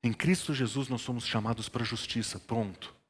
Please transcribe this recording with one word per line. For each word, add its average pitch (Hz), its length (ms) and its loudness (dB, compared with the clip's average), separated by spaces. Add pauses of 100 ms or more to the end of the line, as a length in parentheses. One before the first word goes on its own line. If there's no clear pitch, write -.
Em 117 120 4
Cristo 165 400 2
Jesus 131 340 0
nós 127 140 -2
somos 120 240 -2
chamados 110 420 0
para 120 140 -2
a 113 40 0
justiça, 110 540 -2
pronto. 107 560 -4 (140)